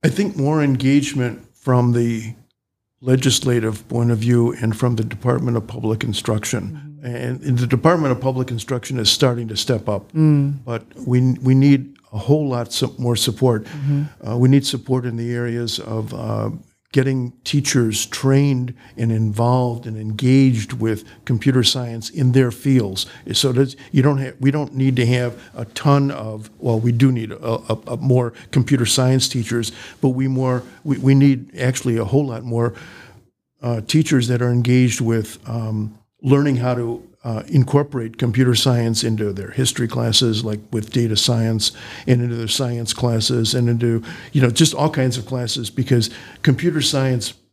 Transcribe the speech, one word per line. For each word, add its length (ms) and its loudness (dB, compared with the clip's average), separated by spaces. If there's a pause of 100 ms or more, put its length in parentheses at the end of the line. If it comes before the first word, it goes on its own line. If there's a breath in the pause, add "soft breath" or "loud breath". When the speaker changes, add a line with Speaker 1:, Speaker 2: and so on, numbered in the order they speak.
Speaker 1:
I 60 4
think 280 -2
more 260 0
engagement 920 0
from 380 2
the 420 -2 (680)
legislative 840 0
point 240 0
of 80 0
view 420 4
and 160 -2
from 180 0
the 80 -2
Department 540 -2
of 80 -4
Public 380 -4
Instruction. 960 -6
Speaker 2:
Mm-hmm. 40 -16
Speaker 1:
And, 360 -8
and 160 0
the 80 0
Department 460 2
of 100 -2
Public 300 -2
Instruction 480 -6
is 100 2
starting 380 2
to 100 -6
step 320 -2
up, 220 -6
Speaker 2:
Mm. 520 2
Speaker 1:
but 200 -6 (240)
we, 340 4
we 140 4
need 420 4 (160)
a 60 -6
whole 280 2
lot 240 -4
su-, 280 -4
more 160 0
support. 480 2
Speaker 2:
Mm-hmm. 640 -4
Speaker 1:
Uh, 100 -4
we 120 6
need 180 4
support 380 -4
in 120 -6
the 160 -6
areas 460 -4
of, 340 -8
uh, 380 -4 (420)
getting 380 0 (140)
teachers 640 0
trained 680 0 (220 loud breath)
and 160 0
involved 720 0
and 100 -10
engaged 800 2
with 320 -4 (180 loud breath)
computer 400 2
science 460 -4
in 240 0
their 180 4
fields. 540 0 (260 loud breath)
So 220 0
that 240 0 (160 loud breath)
you 80 4
don't 160 2
ha-, 240 -6
we 100 4
don't 240 -4
need 220 2
to 80 2
have 360 0 (140 loud breath)
a 80 -8
ton 480 2
of, 380 -10 (100)
well, 220 0
we 100 2
do 180 6
need 220 -2
a, 400 -6
a, 160 -2
a 80 -6
more 380 0 (180 loud breath)
computer 340 2
science 440 2
teachers, 420 -4 (300 loud breath)
but 80 4
we 180 0
more, 360 -2 (200 loud breath)
we, 140 0
we 180 4
need 420 2
actually 380 -2
a 80 0
whole 220 2
lot 180 -8
more, 300 -2 (880 loud breath)
uh, 260 -4
teachers 400 2
that 140 0
are 100 0
engaged 480 2
with, 480 -2
um, 500 -6 (240)
learning 360 2
how 180 0
to 320 -6 (160)
uh, 240 -6
incorporate 680 0
computer 380 2
science 480 0
into 280 -2
their 200 -10
history 360 -2
classes, 560 0
like 160 -6 (120)
with 200 -6
data 240 0
science, 560 0 (360 loud breath)
and 140 2
into 140 -4
their 120 -6
science 460 -4
classes, 600 0
and 160 2
into, 340 0 (280 loud breath)
you 100 2
know, 80 4
just 240 2
all 160 -2
kinds 280 -2
of 80 -10
classes, 440 -6
because 400 0 (320 loud breath)
computer 400 2
science 520 0 (200)